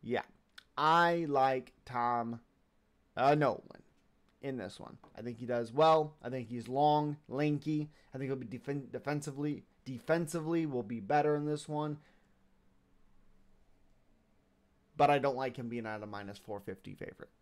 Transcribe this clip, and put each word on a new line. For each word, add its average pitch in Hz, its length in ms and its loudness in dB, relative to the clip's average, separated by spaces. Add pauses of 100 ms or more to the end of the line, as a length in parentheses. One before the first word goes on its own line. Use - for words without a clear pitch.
Yeah, 113 200 -2 (560)
I 170 500 4
like 135 460 2 (100)
Tom, 120 560 -2 (800)
uh, 139 180 6
Nolan - 460 0 (600)
in 135 140 -6
this 101 240 -8
one. - 180 -16 (200)
I - 40 -14
think 117 180 -10
he 123 60 -8
does 117 280 -2
well. 156 500 4
I 120 60 0
think 123 180 -6
he's 117 220 -8
long, 147 480 2 (100)
lanky. 151 640 0 (240)
I 135 40 -10
think 135 120 -6
he'll 135 80 -2
be 123 100 -10
defen-, 131 460 -8
defensively, 147 720 -4 (200)
defensively 160 840 -2
will 127 180 -2
be 113 180 -6
better 147 340 4
in 147 100 -2
this 151 220 -4
one. 151 300 -4 (3000)
But 147 140 6
I 143 100 6
don't 131 160 2
like 131 220 -4
him 120 100 -6
being 117 180 -6
at 107 160 -6
a 107 60 -10
minus 101 300 -10
four 104 240 -10
fifty 95 320 -12
favorite. - 380 -14 (100)